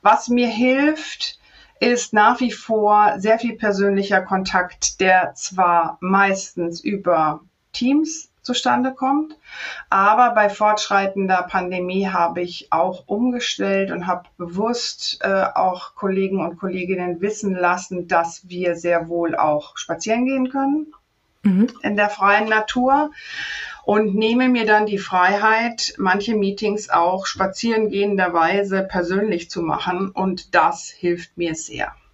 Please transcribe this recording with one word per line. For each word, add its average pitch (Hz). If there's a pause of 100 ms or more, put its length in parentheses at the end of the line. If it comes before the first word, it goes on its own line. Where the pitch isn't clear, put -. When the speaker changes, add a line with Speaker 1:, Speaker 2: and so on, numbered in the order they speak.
Speaker 1:
Was 220
mir 240
hilft, 262 (420)
ist 240
nach 220
wie 247
vor 208
sehr 220
viel 240
persönlicher 196
Kontakt, 185
der 185
zwar 180
meistens 190
über 165 (320)
Teams 285 (140)
zustande 247
kommt, 285 (540)
aber 214
bei 208
fortschreitender 196
Pandemie 185
habe 175
ich -
auch 185
umgestellt 196
und 175
habe 180 (140)
bewusst, 208
äh, 196 (100)
auch 185
Kollegen 190
und 170
Kolleginnen 180
wissen 202
lassen, 180
dass 170
wir 175
sehr 170
wohl 170
auch 151
spazieren 220
gehen 262
können 285 (500)
Speaker 2:
Mhm. 202 (140)
Speaker 1:
in 208
der 208
freien 208
Natur 254 (720)
und 208
nehme 233
mir 240
dann 214
die 202
Freiheit, 208
manche 202
Meetings 202
auch 185
spazieren 214
gehenderweise 190
persönlich 185
zu 175
machen 180
und 185
das 170
hilft 175
mir 165
sehr. - (200)